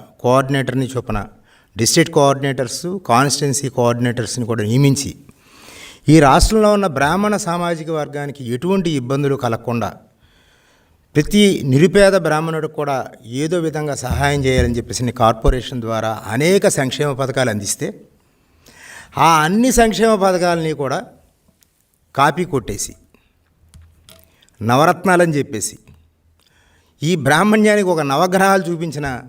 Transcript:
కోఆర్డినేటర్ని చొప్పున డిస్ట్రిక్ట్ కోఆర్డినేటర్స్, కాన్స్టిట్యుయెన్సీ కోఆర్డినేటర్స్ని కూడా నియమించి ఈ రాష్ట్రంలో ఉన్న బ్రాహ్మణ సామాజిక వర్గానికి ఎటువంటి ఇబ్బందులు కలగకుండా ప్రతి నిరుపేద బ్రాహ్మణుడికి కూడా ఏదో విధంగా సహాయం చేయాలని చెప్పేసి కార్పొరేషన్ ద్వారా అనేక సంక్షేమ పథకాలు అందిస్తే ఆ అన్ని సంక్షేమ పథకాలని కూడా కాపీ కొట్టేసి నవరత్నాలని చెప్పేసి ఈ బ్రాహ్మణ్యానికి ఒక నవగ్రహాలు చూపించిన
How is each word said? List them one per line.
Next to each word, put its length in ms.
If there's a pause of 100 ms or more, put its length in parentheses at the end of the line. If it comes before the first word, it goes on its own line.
(200)
కోఆర్డినేటర్ని 680
చొప్పున 400 (500)
డిస్ట్రిక్ట్ 380
కోఆర్డినేటర్స్, 920
కాన్స్టిట్యుయెన్సీ 600
కోఆర్డినేటర్స్ని 800
కూడా 180
నియమించి 500 (920)
ఈ 120
రాష్ట్రంలో 520
ఉన్న 140
బ్రాహ్మణ 500
సామాజిక 540
వర్గానికి 640
ఎటువంటి 360
ఇబ్బందులు 460
కలగకుండా 560 (1200)
ప్రతి 500
నిరుపేద 480
బ్రాహ్మణుడికి 640
కూడా 360 (160)
ఏదో 320
విధంగా 360
సహాయం 500
చేయాలని 320
చెప్పేసి 360
కార్పొరేషన్ 680
ద్వారా 460
అనేక 420
సంక్షేమ 440
పథకాలు 380
అందిస్తే 500 (1160)
ఆ 240
అన్ని 300
సంక్షేమ 420
పథకాలని 580
కూడా 340 (1080)
కాపీ 280
కొట్టేసి 480 (1700)
నవరత్నాలని 720
చెప్పేసి 440 (1200)
ఈ 140
బ్రాహ్మణ్యానికి 720
ఒక 120
నవగ్రహాలు 680
చూపించిన 580